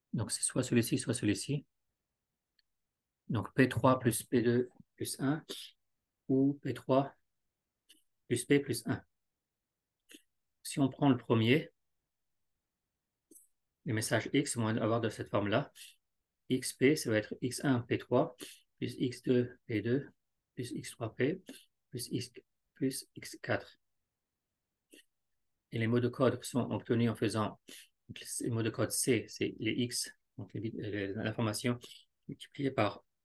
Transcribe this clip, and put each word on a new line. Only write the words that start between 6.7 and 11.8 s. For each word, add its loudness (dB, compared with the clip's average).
trois 0
plus 0
P 6
plus -4
un. -2
Si -8
on 4
prend 2
le 6
premier, 4